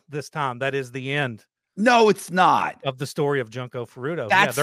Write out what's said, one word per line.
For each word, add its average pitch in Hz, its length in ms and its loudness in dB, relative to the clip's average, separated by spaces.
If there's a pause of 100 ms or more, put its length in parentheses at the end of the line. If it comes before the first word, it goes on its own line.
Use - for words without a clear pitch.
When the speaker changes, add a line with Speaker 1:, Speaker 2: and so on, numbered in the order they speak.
Speaker 1:
this 139 220 -10
time, 135 300 -6
that 135 140 -2
is 131 200 -6
the 131 180 -8
end 131 340 -4 (300)
Speaker 2:
No, 233 320 6
it's 185 240 0
not. 147 540 2
Speaker 1:
of 131 120 -4
the 139 80 -6
story 143 360 -2
of 107 80 -10
Junko 123 360 -10
Furuta. 131 440 -8
Speaker 2:
That's 196 160 6
Speaker 1:
Yeah, 131 60 -2 (120)